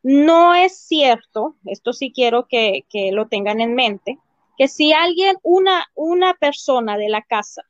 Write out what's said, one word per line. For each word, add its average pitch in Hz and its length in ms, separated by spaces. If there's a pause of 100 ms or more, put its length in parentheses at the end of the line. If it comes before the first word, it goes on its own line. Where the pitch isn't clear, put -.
No 330 540
es 359 220
cierto, 254 760 (100)
esto 196 260
sí 254 220
quiero 240 340
que, 220 420
que 196 220
lo 214 160
tengan 208 320
en 233 160
mente, 240 420 (400)
que 269 120
si 302 240
alguien, 349 500
una, 370 500
una 359 420
persona 247 640
de 214 120
la 214 120
casa - 480